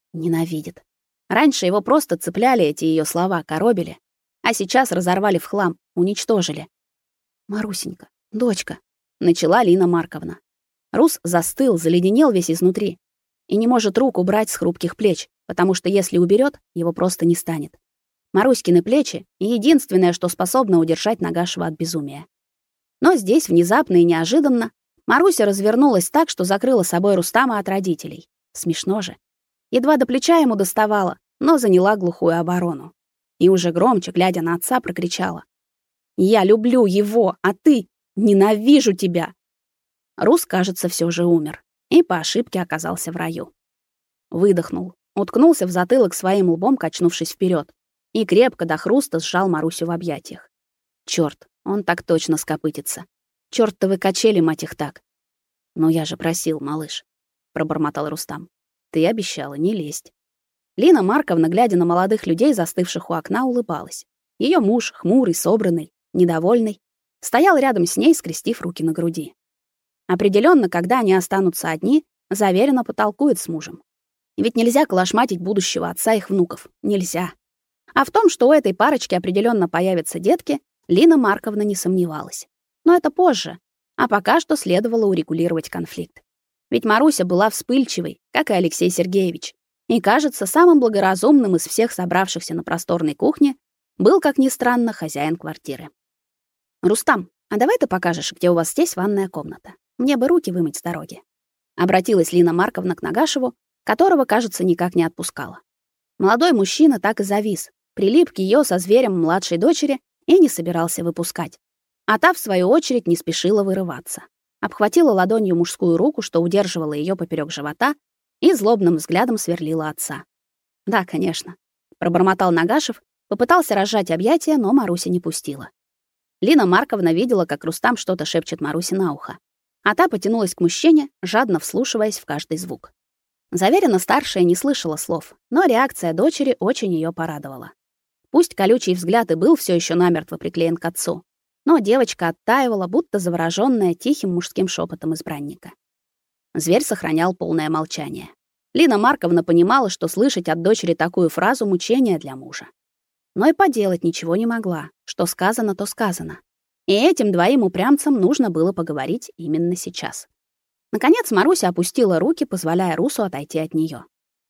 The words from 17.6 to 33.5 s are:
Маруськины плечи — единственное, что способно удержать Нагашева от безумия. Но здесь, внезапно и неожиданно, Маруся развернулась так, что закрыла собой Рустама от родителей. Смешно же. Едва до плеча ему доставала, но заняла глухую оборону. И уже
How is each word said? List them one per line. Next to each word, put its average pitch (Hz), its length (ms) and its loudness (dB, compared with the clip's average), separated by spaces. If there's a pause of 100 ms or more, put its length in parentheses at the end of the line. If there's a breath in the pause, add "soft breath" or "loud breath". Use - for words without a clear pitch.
Маруськины 190 500 4
плечи — 247 440 -2 (120)
единственное, 208 760 2
что 175 160 -4
способно 190 500 0
удержать 165 420 0
Нагашева 170 460 -4
от 156 80 -6
безумия. 151 520 -8 (760)
Но 330 160 4
здесь, 226 320 0
внезапно 180 480 2
и 170 80 6
неожиданно, 226 680 0 (360)
Маруся 294 380 2
развернулась 208 640 2
так, 311 200 2
что - 140 -6
закрыла 202 380 0
собой 185 320 0
Рустама 220 440 0
от 190 100 -6
родителей. 185 600 -6 (240)
Смешно 190 500 -4
же. 180 140 -12 (540)
Едва 262 260 2
до 254 100 0
плеча 330 320 2
ему 247 180 2
доставала, 202 600 -2 (220)
но 294 180 4
заняла 202 380 4
глухую 170 420 -2
оборону. 170 560 -4 (440)
И 170 100 6
уже 175 240 4